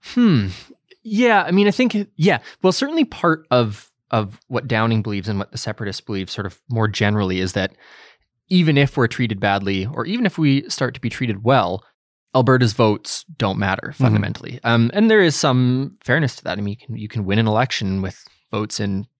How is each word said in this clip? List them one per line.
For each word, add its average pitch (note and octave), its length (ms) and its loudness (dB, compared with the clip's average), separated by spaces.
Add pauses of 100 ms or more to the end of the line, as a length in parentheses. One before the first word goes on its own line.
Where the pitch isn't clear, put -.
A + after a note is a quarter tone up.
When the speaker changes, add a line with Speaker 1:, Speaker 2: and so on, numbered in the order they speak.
Speaker 1:
Hmm. F3 460 2 (560)
Yeah, A3 400 2
I E3+ 80 -4
mean, G3+ 160 4
I G3+ 40 2
think, B3+ 240 0 (200)
yeah. D#3 240 2 (240)
Well, F#3 100 4
certainly D4 320 0
part D#3+ 460 -2
of, A2+ 400 0 (200)
of G#2+ 360 -4
what B2 200 -4
Downing A2 360 2
believes G2+ 260 -6
and G2 100 -2
what - 120 -8
the - 60 -12
separatists G#2 440 -8
believe F#2+ 280 -6
sort G2+ 160 -8
of - 140 -12 (100)
more A2+ 200 2
generally G#2 500 0
is F#2+ 140 -2
that G2 200 -4 (760)
even D#3+ 280 4
if C#3 200 2
we're A#2+ 100 4
treated A2+ 320 -4
badly, G2 460 0
or A#2+ 200 -6
even A3+ 200 -4
if - 120 -2
we C#3 320 2
start B2 260 -4
to - 60 -16
be A#2 80 -4
treated A2 360 -4
well, G2 380 2 (520)
Alberta's B2 380 4
votes - 500 0 (140)
don't G2 200 -2
matter G2 360 -2
Speaker 2:
Mm-hmm. C3+ 100 0
Speaker 1:
fundamentally. - 600 -2
Um, A#2 300 2
and A3 160 4
there A3 120 6
is E3 140 4
some B2+ 680 0
fairness C3+ 340 0
to - 60 -20
that. F2+ 140 -6
I G#2 40 -6
mean, G2+ 180 -6
you - 60 -20
can, A#2 120 -12
you G#2+ 100 -10
can G#2 180 -6
win G2 140 0
an A2+ 80 2
election G#2+ 540 -2
with F#2+ 200 -10 (300)
votes G#2+ 280 -6
in G2+ 280 -4 (120)